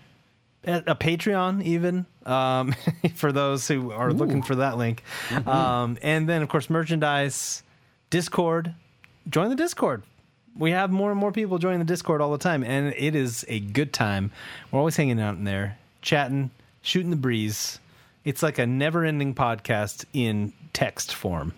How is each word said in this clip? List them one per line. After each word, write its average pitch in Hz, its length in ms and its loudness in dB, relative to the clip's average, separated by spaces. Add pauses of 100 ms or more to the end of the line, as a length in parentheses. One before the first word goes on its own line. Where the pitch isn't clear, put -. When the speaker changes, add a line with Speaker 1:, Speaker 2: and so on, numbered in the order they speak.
(680)
Speaker 1:
a, 170 200 0
a 165 80 4
Patreon 185 680 0
even, 175 420 0 (220)
um, 131 480 2 (200)
<laughs> 170 200 -2
for 151 180 0
those 139 340 0
who 127 240 0
are 120 200 0
Speaker 2:
Ooh. - 20 4
Speaker 1:
looking 139 300 2
for 135 140 -2
that 131 200 0
link. 117 260 0 (260)
Speaker 2:
Mm-hmm. 123 200 -2
Speaker 1:
Um, 123 540 2
and 156 260 2
then, 165 140 2
of 143 80 -2
course, 151 180 0
merchandise, 151 960 0 (480)
Discord. 170 640 0 (540)
Join 160 200 2
the 262 80 0
Discord. 220 460 0 (540)
We 160 160 2
have 185 180 2
more 196 200 2
and 202 80 0
more 202 140 2
people 196 260 0
joining 180 200 0
the 170 80 0
Discord 165 340 0
all 147 120 2
the 147 60 0
time, 151 260 0
and 139 320 0
it 143 180 0
is 131 340 -2
a 110 120 -2
good 110 340 0
time. 101 360 0 (400)
We're 135 80 2
always 156 180 2
hanging 127 240 2
out 104 160 -2
in 98 80 -6
there, 101 340 -2 (240)
chatting, 139 480 2 (320)
shooting 180 280 0
the 170 60 2
breeze. 113 600 0 (460)
It's - 180 -4
like 151 160 2
a 123 80 2
never-ending 143 680 0
podcast 110 800 0
in 107 400 0 (220)
text - 400 -4
form. 85 440 -4